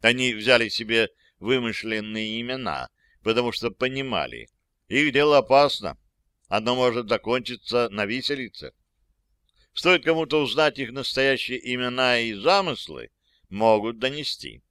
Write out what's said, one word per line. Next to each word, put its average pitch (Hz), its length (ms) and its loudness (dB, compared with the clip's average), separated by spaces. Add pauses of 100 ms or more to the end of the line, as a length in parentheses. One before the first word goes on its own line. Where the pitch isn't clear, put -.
Они 123 320 2
взяли 113 360 4
себе 113 400 0 (320)
вымышленные 110 1000 -4
имена, 117 480 -6 (360)
потому 117 260 2
что 117 220 -6
понимали, 110 720 -4 (400)
их 139 260 0
дело 143 260 6
опасно, 131 600 2 (540)
оно 110 240 0
может 120 320 0
закончиться 120 800 -2
на 101 160 -4
виселице. 120 680 -6 (1000)
Стоит 180 320 2
кому-то 156 380 2
узнать 143 360 0
их 120 140 -8
настоящие 135 680 -2 (160)
имена 123 440 0
и 113 160 -2
замыслы, 113 760 -2 (400)
могут 110 500 2
донести. 135 720 -8